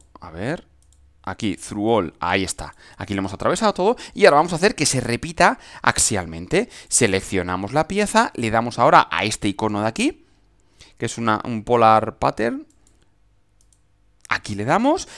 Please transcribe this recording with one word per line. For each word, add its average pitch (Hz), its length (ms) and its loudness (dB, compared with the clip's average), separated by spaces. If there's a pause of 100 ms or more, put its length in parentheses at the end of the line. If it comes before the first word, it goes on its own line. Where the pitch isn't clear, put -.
(180)
A 87 120 -18
ver. 104 360 -8 (580)
Aquí, 92 320 -4
through 104 320 -6
all. 101 320 0
Ahí 92 220 0
está. 76 320 -8 (220)
Aquí 98 180 -8
lo 95 60 -2
hemos 95 140 -6
atravesado 180 400 -2
todo. 202 220 0 (180)
Y 202 100 2
ahora 147 140 8
vamos 170 140 2
a 170 40 -4
hacer 190 180 2
que 151 120 -2
se 127 140 0
repita 160 580 0 (240)
axialmente. 92 880 -2 (180)
Seleccionamos 95 840 0
la 151 140 0
pieza. 214 480 0
Le 113 160 -2
damos 117 280 -2
ahora 151 320 6
a 87 140 -2
este 110 240 -2
icono 104 340 -2
de 110 60 0
aquí, 240 380 -4 (720)
que 120 100 -6
es - 120 -8
una, 110 260 0
un 113 180 -6
polar 110 560 4
pattern. 226 480 -2 (1600)
Aquí 101 260 -4
le 101 100 -4
damos. 240 420 0 (120)